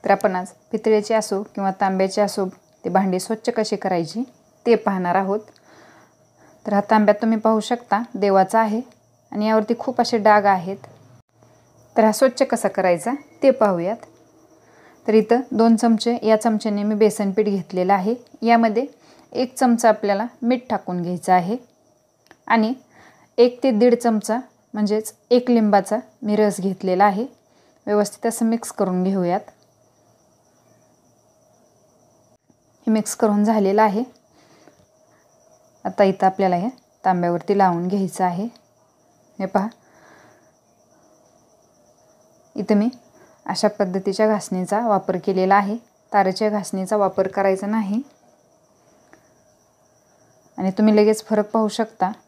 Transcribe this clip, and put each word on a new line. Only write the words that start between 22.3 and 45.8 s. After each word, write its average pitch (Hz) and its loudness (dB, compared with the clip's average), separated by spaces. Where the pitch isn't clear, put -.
आणि 220 2
एक 247 4
ते 269 2
दीड 233 4
चमचा 226 -2
म्हणजेच 214 -2
एक 247 2
लिंबाचा 208 2
मी 208 -2
रस 208 0
घेतलेला 190 0
आहे. 208 0
व्यवस्थित 208 -2
असं 226 -2
mix 226 -4
करून 185 -2
घेऊयात. 185 -2
हे 226 -2
mix 220 -2
करून 208 2
झालेलं 208 2
आहे. 214 2
आता 196 0
इथं 190 0
आपल्याला 190 0
हे 190 -4
तांब्यावरती 175 0
लावून 180 2
घ्यायचं 190 -4
आहे. 180 -4
हे 190 -6
पहा, 196 -2
इथं 208 0
मी 214 0
अशा 202 -4
पद्धतीच्या 196 -2
घासणीचा 202 -4
वापर 190 -2
केलेला 190 0
आहे. 202 0